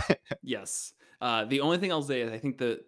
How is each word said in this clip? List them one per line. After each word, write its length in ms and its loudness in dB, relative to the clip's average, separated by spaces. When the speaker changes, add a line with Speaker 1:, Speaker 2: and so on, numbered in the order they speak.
Speaker 1:
<laughs> 220 -10
Speaker 2:
Yes. 520 -6
Uh, 240 2
the 160 2
only 160 4
thing 120 0
I'll 120 2
say 180 0
is 140 -2
I 40 -6
think 200 -2
the, 300 0